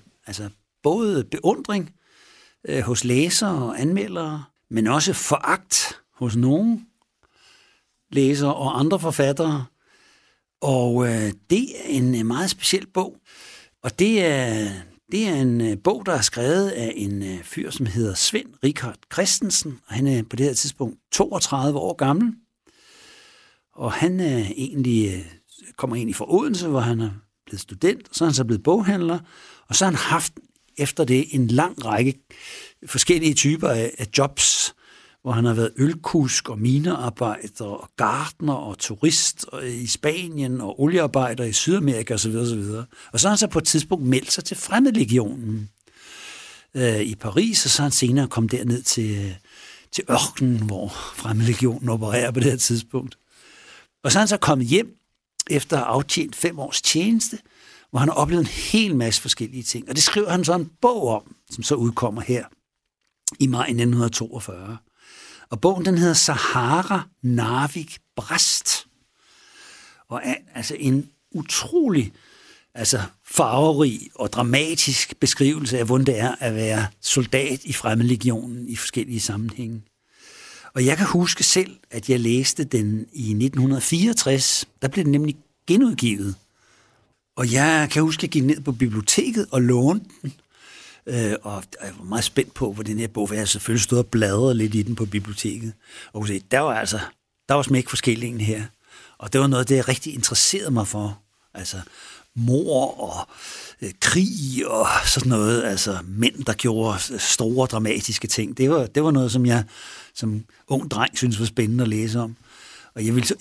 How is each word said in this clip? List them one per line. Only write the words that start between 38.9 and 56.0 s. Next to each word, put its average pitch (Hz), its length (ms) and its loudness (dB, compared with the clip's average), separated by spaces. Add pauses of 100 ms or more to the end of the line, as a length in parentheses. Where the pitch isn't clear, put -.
og, 135 180 -12
øh, 123 120 -6
i 120 120 -6
Spanien 151 720 -4
og 101 200 -8
oliearbejder 135 600 2
i 110 100 -2
Sydamerika 139 600 0
og 104 60 -2
så 110 100 -2
videre, 117 180 -2
så 117 80 -2
videre. 107 300 -6 (260)
Og 113 80 0
så 190 80 4
har 202 40 4
han 208 60 4
så 208 100 2
på 165 120 -2
et - 60 0
tidspunkt 156 400 0
meldt 131 260 2
sig 180 120 -2
til - 140 -8
Fremmedlegionen, 120 1120 2 (1080)
øh, 117 260 2
i 107 140 -4
Paris, 170 500 0
og 123 60 2
så 147 100 2
er - 20 2
han 143 80 2
senere 131 360 2
kommet 113 240 0
derned 123 300 -2
til, 107 360 -2
øh, 101 140 -6 (600)
til - 180 -6
ørkenen, 127 560 0
hvor 98 220 -4 (280)
Fremmedlegionen 117 760 0
opererer 113 420 0
på 123 80 -2
det 127 120 4
her 131 60 0
tidspunkt. 123 600 -4 (880)
Og 135 80 2
så 165 60 4
er 208 40 6
han 214 60 4
så 202 100 0
kommet 135 300 2
hjem 190 300 2 (520)
efter 147 280 0
at 127 60 0
have 120 100 -2
aftjent 143 420 -2